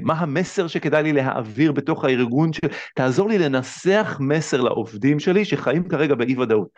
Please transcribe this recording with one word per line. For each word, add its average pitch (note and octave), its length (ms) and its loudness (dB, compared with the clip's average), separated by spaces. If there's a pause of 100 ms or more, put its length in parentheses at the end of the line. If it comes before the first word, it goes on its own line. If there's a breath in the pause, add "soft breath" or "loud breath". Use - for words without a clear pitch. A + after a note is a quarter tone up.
מה D#3 120 0
המסר E3+ 520 -2
שכדאי D#3 360 0
לי D#3 100 0
להעביר C3 600 0
בתוך D#3+ 320 -2
הארגון, C3 480 2
ש-, - 60 -10 (360 loud breath)
תעזור C3+ 340 2
לי A3 100 2
לנסח E3 840 0
מסר D3 400 0
לעובדים A#2+ 600 0
שלי F#3+ 240 2
שחיים D#3 440 0
כרגע C#3+ 260 2
באי A#2+ 220 0
ודאות. A2 420 2